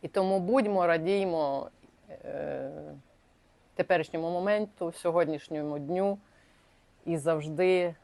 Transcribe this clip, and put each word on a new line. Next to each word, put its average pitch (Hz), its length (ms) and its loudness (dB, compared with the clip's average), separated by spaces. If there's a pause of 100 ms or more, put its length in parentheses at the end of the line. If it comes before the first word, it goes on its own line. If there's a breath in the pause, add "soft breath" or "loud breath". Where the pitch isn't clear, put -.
І 165 60 -10
тому 196 320 2
будьмо, 202 480 2
радіймо, 165 800 0 (400)
е, 143 640 -8 (1040)
теперішньому 165 540 0
моменту, 190 640 -2
сьогоднішньому 151 880 -2
дню 185 380 -2 (880 soft breath)
і 170 120 -2
завжди 160 880 2